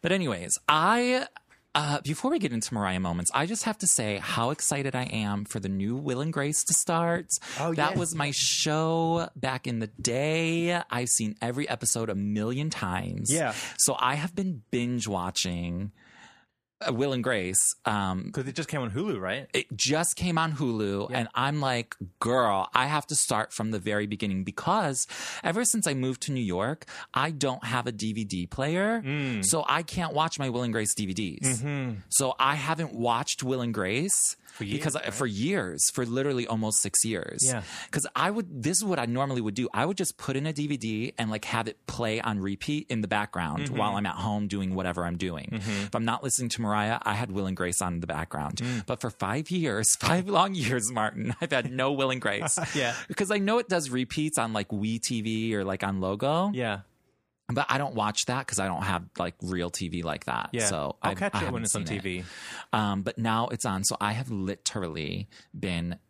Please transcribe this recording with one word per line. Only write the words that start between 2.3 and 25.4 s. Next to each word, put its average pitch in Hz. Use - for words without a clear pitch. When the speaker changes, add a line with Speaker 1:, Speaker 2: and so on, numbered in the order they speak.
Speaker 1:
we 330
get 147
into 113
Mariah 95
moments, 87
I 143
just 220
have 214
to 190
say 107
how 120
excited 139
I 127
am 104
for 107
the 98
new 98
Will 135
and 160
Grace 147
to -
start. 170
Speaker 2:
Oh, 165
Speaker 1:
That 151
Speaker 2:
yes. 185
Speaker 1:
was 170
my 143
show 165
back 131
in 117
the 110
day. 160
I've 120
seen 107
every 123
episode 117
a 98
million 107
times. 95
Speaker 2:
Yeah. 147
Speaker 1:
So 131
I 127
have 156
been 185
binge 120
watching, 90
uh, -
Will 135
and 123
Grace. 95
Um, 98
Speaker 2:
'Cause 131
it 131
just 160
came 147
on 117
Hulu, 147
right? 107
Speaker 1:
It -
just 151
came 175
on 160
Hulu, 107
Speaker 2:
Yeah. 123
Speaker 1:
and 113
I'm 143
like, 123
"Girl, 110
I 127
have 147
to 151
start -
from 110
the 107
very 104
beginning," 101
because 156